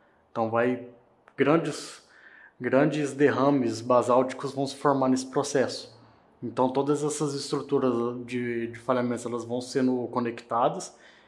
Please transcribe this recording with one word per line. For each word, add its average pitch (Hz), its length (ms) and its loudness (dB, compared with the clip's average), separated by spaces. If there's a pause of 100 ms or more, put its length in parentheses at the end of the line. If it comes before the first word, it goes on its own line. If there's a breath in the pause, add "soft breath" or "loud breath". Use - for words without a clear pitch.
(320 soft breath)
Então, 113 180 -2
vai, 123 380 0 (480)
grandes, 151 680 0 (580 loud breath)
grandes 139 520 2
derrames 131 680 2
basálticos 123 720 2
vão 139 140 -2
se 127 80 -8
formar 135 340 2
nesse 127 180 2
processo. - 720 -2 (460 soft breath)
Então, 127 260 0
todas 139 360 0
essas 147 300 -2
estruturas 135 580 0 (320)
de, 120 440 -4
de 117 100 -14
falhamentos, 123 480 -2
elas 117 180 -6
vão 120 160 -6
sendo 127 520 -2
conectadas 120 840 -2 (320 soft breath)